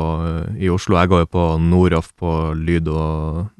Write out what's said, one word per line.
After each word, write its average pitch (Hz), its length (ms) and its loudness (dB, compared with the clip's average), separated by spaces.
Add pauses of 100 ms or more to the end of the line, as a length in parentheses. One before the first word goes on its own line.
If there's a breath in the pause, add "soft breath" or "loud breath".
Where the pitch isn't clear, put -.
(220)
eh, 82 400 -6
i 95 80 0
Oslo. 90 300 2
Jeg 90 100 2
går 87 160 4
jo - 80 -10
på 87 120 2 (140)
Noroff 85 560 2
på 80 380 -2
lyd 80 340 -2
og, 78 600 -4 (120)